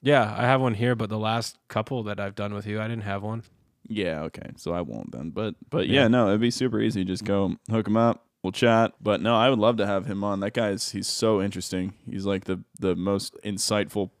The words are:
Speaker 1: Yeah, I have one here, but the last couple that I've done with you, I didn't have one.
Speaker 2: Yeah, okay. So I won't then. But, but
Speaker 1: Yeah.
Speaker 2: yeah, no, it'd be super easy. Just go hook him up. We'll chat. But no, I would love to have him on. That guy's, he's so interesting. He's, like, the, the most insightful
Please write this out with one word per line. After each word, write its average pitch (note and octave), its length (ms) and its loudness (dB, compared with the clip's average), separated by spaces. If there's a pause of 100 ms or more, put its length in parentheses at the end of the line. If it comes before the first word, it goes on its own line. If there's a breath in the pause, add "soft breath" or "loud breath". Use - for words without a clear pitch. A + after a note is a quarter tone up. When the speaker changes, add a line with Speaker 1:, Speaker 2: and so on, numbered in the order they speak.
Speaker 1:
Yeah, B2+ 320 4
I A#2 40 0
have C3 180 4
one B2 140 2
here, A#2+ 200 0
but A2+ 140 -4
the G#2+ 100 -4
last A2 480 -4
couple A2 380 -4
that G2+ 160 -6
I've G2+ 160 -6
done G#2 180 -6
with G2+ 100 -8
you, G#2 160 -6
I A2 60 -6
didn't A2+ 160 -8
have G2 220 -6
one. A2 180 -6 (460)
Speaker 2:
Yeah, F2 340 -4
okay. - 340 -10
So - 160 -6
I F2 80 -2
won't A1+ 300 -10
then. C#2 200 -10
But, G#2+ 260 -6 (120)
but - 200 0
Speaker 1:
Yeah. C3+ 140 4
Speaker 2:
yeah, A#2 60 6
no, A#2 200 6
it'd G#2 120 4
be A#2+ 120 2
super A2+ 280 0
easy. G#2+ 240 0
Just F#2 200 -4
go G2 320 0 (140)
hook A2 180 0
him G#2+ 80 2
up. A#2 280 2 (200)
We'll F#2+ 80 -4
chat. A2+ 480 4
But G2+ 200 0
no, A2 140 2
I A2+ 160 6
would B2+ 80 2
love A2+ 200 4
to G2+ 80 0
have G2+ 200 0
him G2+ 160 -4
on. G2+ 180 -2
That G2+ 140 -4
guy's, G#2 380 -2
he's G2 160 -6
so A2 340 2
interesting. F#2+ 520 -4 (140)
He's, G2 160 -8
like, G2 200 -2
the, F#2 180 -4 (160)
the F#2+ 160 0
most F#2 500 -4
insightful G#2 680 -2 (100)